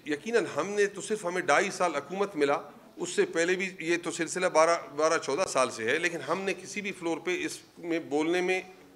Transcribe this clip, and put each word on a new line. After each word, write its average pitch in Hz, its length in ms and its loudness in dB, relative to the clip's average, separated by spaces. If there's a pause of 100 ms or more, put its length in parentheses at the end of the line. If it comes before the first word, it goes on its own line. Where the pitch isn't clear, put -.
यकीनन 180 380 0
हमने 196 400 0
तो 196 140 -8
सिर्फ, 208 260 -4
हमें 175 200 -2
ढाई 170 240 4
साल 180 240 0
हुकूमत 185 420 -4
मिला, 147 240 2 (380)
उससे 180 240 0
पहले 170 320 2
भी 185 280 -4
ये 165 140 2
तो 170 140 -4
सिलसिला 175 380 -2
बारह, 160 260 6
बारह 156 420 2
चौदह 143 280 -2
साल 135 240 2
से 117 140 -8
है, 123 160 2
लेकिन 170 220 -2
हमने 185 340 -2
किसी 190 260 -10
भी 196 120 -6
फ्लोर 165 240 -2
पे 180 180 -4
इसमें 156 760 -6
बोलने 160 320 2
में 185 280 0 (260)